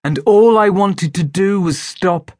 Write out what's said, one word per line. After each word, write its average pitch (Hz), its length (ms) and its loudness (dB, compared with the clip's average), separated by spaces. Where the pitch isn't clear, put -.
and 147 240 -4
all 220 320 4
I 208 100 2
wanted 190 460 -2
to 175 80 -2
do 196 360 -2
was 165 220 -2
stop 175 580 -4